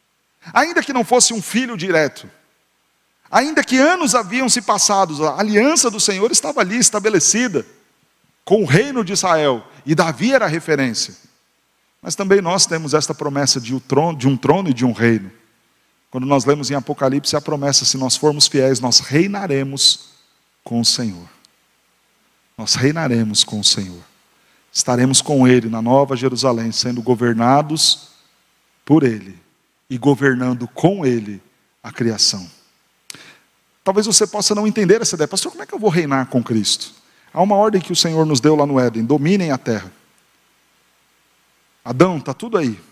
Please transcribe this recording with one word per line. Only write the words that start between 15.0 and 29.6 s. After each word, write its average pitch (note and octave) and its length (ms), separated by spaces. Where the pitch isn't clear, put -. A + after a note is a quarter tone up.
Quando C3 160
nós C#3 180
lemos C#3+ 260
em C#3+ 40
Apocalipse, C#3 600
a D3 60
promessa, C#3+ 440
se - 120
nós C3 180
formos D3 320
fiéis, C3+ 320
nós A#2+ 220
reinaremos C#3+ 1120
com A#2 160
o A#2 60
Senhor. F#2 440
Nós A2 180
reinaremos B2 680
com G#2+ 160
o G2+ 60
Senhor. F2+ 360
Estaremos B2+ 520
com C3 260
Ele A#2+ 200
na A2+ 120
Nova C3+ 340
Jerusalém, A#2+ 560
sendo B2 300
governados B2 1120
por D#3 180
Ele G2 400